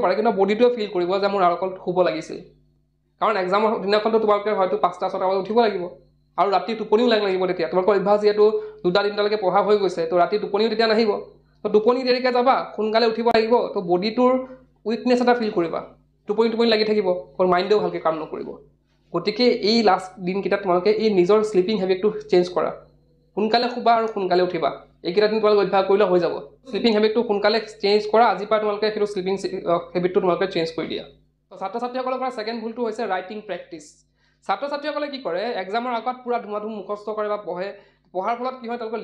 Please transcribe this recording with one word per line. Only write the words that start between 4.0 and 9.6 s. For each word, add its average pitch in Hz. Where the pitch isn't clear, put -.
তোমালোকে 208
হয়তো 185
পাঁচটা 185
ছটা 185
বজাত 190
উঠিব 214
লাগিব 202
আৰু 185
ৰাতি 185
টোপনিও 214
লাগ 220
লাগিব। 190
তেতিয়া 175
তোমালোকৰ 185
অভ্যাস 196
যিহেতু 208
দুটা 180
তিনিটালৈকে 208
পঢ়া 180